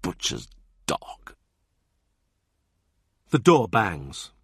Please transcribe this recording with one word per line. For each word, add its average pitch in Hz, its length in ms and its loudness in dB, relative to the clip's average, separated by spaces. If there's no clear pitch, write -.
Butcher's - 460 -6
dog. - 500 -10
The 156 100 2
door 139 280 6
bangs. 85 640 -2